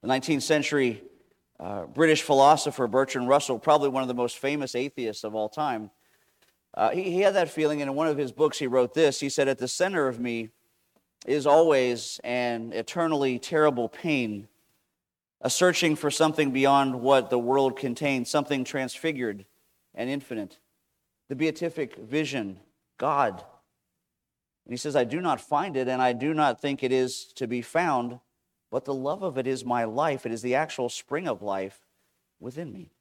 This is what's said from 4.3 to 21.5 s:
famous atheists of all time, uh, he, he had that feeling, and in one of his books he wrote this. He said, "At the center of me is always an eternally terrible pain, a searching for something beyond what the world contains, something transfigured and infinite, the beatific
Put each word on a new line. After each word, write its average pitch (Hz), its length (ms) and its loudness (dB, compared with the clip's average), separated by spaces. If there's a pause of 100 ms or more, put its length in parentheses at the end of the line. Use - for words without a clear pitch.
famous 139 360 -4
atheists 123 500 -6
of 107 100 -8
all 107 140 -2
time, 120 420 -4 (840)
uh, 110 160 2
he, 190 140 -4
he 180 160 0
had 202 140 4
that 175 160 2
feeling, 151 300 0
and 139 100 -4
in 135 60 -4
one 156 100 0
of 151 120 0
his 135 140 -4
books 151 260 0
he 135 80 -4
wrote 123 280 2
this. 151 240 4
He 143 100 -4
said, 135 200 0
"At 135 100 0
the 131 100 -6
center 175 400 0
of 120 120 -6
me 117 300 -6 (760)
is 139 200 0
always 139 760 4
an 120 500 -4
eternally 139 680 -2
terrible 143 520 2
pain, 113 580 -4 (920)
a - 80 0
searching 175 440 4
for 147 160 -2
something 151 400 2
beyond 135 480 4
what 127 300 4
the 123 100 2
world 127 400 2
contains, 131 520 -2
something 139 340 0
transfigured 127 800 -6 (500)
and 120 140 -6
infinite, 127 500 -8 (680)
the 139 80 -8
beatific 156 600 -4